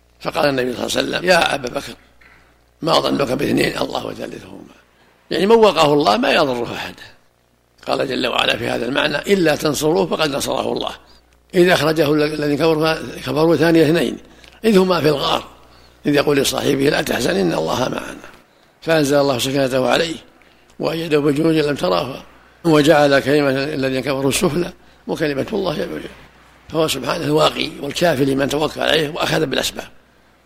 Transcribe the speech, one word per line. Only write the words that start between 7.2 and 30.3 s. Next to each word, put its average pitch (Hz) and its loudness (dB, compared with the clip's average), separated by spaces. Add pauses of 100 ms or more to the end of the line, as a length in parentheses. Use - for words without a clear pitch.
قال 131 -2
جل 127 -2
وعلا 120 0
في 120 -4
هذا 123 -2
المعنى: 143 -2
"إلا 160 2
تنصروه 156 0
فقد 147 -2
نصره 120 -4
الله، 117 -6 (640)
إذ 180 6
أخرجه 156 2
الذين 151 0
كفروا، 160 2
كفروا 147 0
ثاني 165 6
اثنين، 147 0 (480)
إذ 220 6
هما 180 2
في 151 2
الغار، 156 -2 (580)
إذ 147 2
يقول 143 2
لصاحبه: 135 0
لا - 0
تحزن - -2
إن 180 0
الله 117 -2
معنا". - -10 (520)
فأنزل 147 2
الله 139 2
سكينته 135 0
عليه 160 0 (640)
وأيده 160 -2
بجنود 156 2
لم 147 0
تروها، 170 -4 (400)
وجعل 147 6
كلمة 139 2
الذين 135 -2
كفروا 135 -2
السفلى، 175 -2 (340)
وكلمة 143 -4
الله 175 -2
هي 95 -6
العليا. - -12 (440)
فهو 156 0
سبحانه 147 -4
الواقي 143 0 (120)
والكافي 143 0
لمن 135 0
توكل 139 -4
عليه 143 0
وأخذ 160 -2
بالأسباب. - -6 (580)